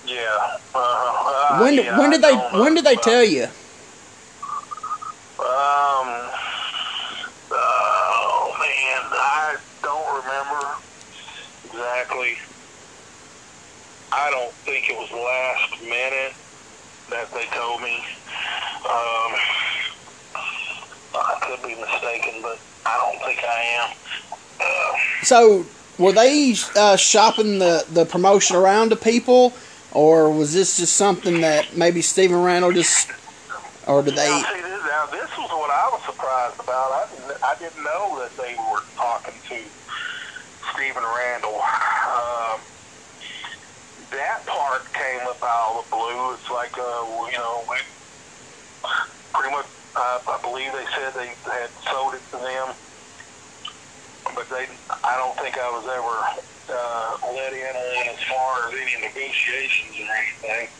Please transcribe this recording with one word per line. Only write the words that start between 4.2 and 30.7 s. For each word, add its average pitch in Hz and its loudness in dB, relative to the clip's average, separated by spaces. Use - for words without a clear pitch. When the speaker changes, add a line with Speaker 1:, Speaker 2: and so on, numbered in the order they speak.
Speaker 1:
Um, 139 2
oh 117 0
man, 135 -2
I 143 0
don't 143 -4
remember 139 -4
exactly. 120 -4
I 143 0
don't 123 -4
think 135 -6
it 120 -6
was 110 -12
last 123 -4
minute 131 -4
that 117 -8
they 117 -8
told 120 -6
me. 113 -4
Um, 117 -2
I - -2
could 127 -8
be 120 -10
mistaken, 117 -6
but 113 -8
I 117 0
don't 117 -2
think 123 -2
I 117 -2
am. 117 -2
Uh, - -2
Speaker 2:
So, 220 8
were 185 6
they, 262 6
uh, 208 8
shopping 214 4
the, 170 4
the 165 4
promotion 185 4
around 202 6
to 220 4
people, 240 6
or 156 8
was 151 2
this 185 4